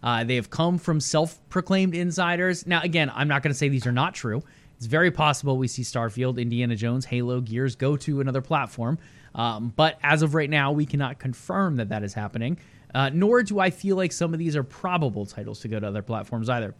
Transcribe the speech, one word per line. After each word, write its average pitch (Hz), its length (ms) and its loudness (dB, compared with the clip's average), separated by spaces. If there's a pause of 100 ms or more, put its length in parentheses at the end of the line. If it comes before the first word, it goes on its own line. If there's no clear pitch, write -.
Uh, 117 220 0
they 123 120 0
have 117 120 -4
come 170 300 0
from 156 220 0
self-proclaimed 180 920 0
insiders. 175 720 0
Now, 175 140 2
again, 160 340 0
I'm 143 140 0
not 143 140 2
gonna 143 120 0
say 143 140 0
these 131 180 0
are 123 60 2
not 147 220 0
true. 117 280 -4 (360)
It's 117 80 -10
very 160 240 4
possible 139 480 2
we 131 100 0
see 127 140 -6
Starfield, 117 560 -2
Indiana 120 380 0
Jones, 120 280 0
Halo, 123 380 -2
Gears 120 340 -2
go 139 220 2
to 139 240 -2
another 131 180 0
platform. 131 580 -2 (360)
Um, 113 420 -2
but 156 260 4
as 151 200 4
of 151 120 2
right 151 140 2
now, 143 240 4
we 151 140 2
cannot 139 320 -2
confirm 165 580 -2
that 110 140 -2
that 107 120 -2
is 98 120 -6
happening, 113 440 -4 (360)
uh, 135 160 2
nor 208 320 4
do 202 160 -2
I 185 100 4
feel 190 280 0
like 185 160 0
some 170 200 -2
of 165 60 -4
these 165 180 -2
are 143 60 0
probable 131 640 -2
titles 107 340 -12
to - 80 -10
go 110 100 -4
to 104 80 -4
other 101 140 -4
platforms 110 480 -6
either. 117 320 -2